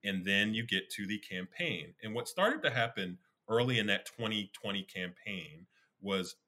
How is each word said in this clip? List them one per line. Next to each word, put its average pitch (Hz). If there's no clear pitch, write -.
And 95
then 101
you 117
get 95
to 101
the 104
campaign. 92
And 110
what 120
started 240
to 139
happen 104
early 120
in 104
that 101
twenty 107
twenty 98
campaign 90
was 95